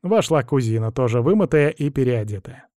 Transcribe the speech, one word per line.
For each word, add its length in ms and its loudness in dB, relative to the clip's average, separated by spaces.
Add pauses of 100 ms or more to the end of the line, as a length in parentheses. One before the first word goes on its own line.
Вошла 400 2
кузина, 500 0
тоже 280 0
вымытая 480 2
и 220 -4
переодетая. 760 -4 (120)